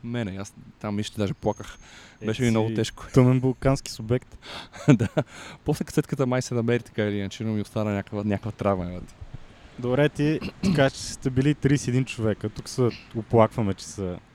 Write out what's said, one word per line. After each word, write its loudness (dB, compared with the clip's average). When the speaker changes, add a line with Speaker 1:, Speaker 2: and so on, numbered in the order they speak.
Speaker 1:
Мене, -4
аз -12
там, -4
мисля, -4
даже 0
плаках. -4
Speaker 2:
Е, -8
Speaker 1:
Беше -2
ми 4
Speaker 2:
си 6
Speaker 1:
много 2
тежко. -2
Speaker 2:
тъмен 8
балкански 0
субект. -4
Speaker 1:
<laughs> -2
Да. 6
После -2
касетката -2
май 0
се -6
намери, 2
така -4
или 0
иначе, -6
но -2
ми 0
остана -2
някаква, -4
някаква -2
травма, 0
бе. -8
Speaker 2:
Добре, 2
ти 0
<clears throat> 0
кажеш, 2
че -10
сте -6
били 2
тридесет 0
и -2
един 2
човека. -4
Тук -10
се 0
оплакваме, 4
че -12
са -8